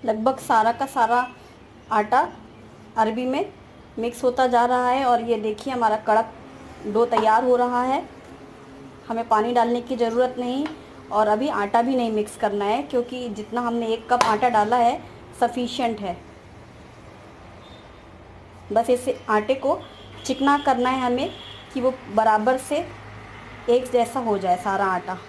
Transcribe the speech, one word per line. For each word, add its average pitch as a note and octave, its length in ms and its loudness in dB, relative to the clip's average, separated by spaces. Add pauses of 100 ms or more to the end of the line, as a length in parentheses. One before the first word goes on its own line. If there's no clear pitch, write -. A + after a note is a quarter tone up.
लगभग A3+ 360 0
सारा A3+ 320 4
का A#3 160 -2
सारा A#3+ 400 2 (640)
आटा A3+ 360 2 (720)
अरबी A3+ 280 0
में C#4+ 260 -2 (480)
mix A#3+ 240 -4
होता B3+ 240 2
जा A#3+ 180 4
रहा B3 240 2
है C4+ 160 2
और A#3+ 160 4
ये A#3 160 0
देखिए G#3+ 360 -4
हमारा A3 260 2
कड़क - 320 2 (540)
डो G#3 200 2
तैयार A3 380 4
हो B3 120 4
रहा B3 280 0
है। C4+ 180 0 (1040)
हमें A#3 200 -4
पानी A3+ 260 2
डालने A#3+ 280 2
की B3 140 -4
ज़रूरत A#3+ 440 0
नहीं B3+ 260 -2 (460)
और G#3+ 160 2
अभी A3 220 2
आटा G3+ 320 0
भी C4 140 0
नहीं A#3 160 0
mix G#3+ 260 -2
करना G#3 280 -2
है A#3 180 0
क्योंकि B3 460 -4
जितना G#3+ 320 -6
हमने A#3 260 -2
एक A3+ 220 -4
कप A#3+ 140 4
आटा A3+ 260 2
डाला A3 280 2
है B3 220 2 (400)
sufficient A#3+ 600 -2
है। F#3 180 -8 (2500)
बस A#3 180 2
इस B3 180 2 (220)
आटे G#3+ 260 2
को C#4 240 0 (460)
चिकना C#4 320 2
करना B3+ 320 2
है C4 120 0
हमें B3 280 0 (440)
कि C4 80 -2
वो B3+ 120 2 (180)
बराबर A3 480 4
से D4+ 260 -4 (840)
एक B3 220 2
जैसा A#3+ 280 0
हो A3 180 0
जाए F3+ 200 2
सारा G3 300 0
आटा। F3+ 300 -4 (120)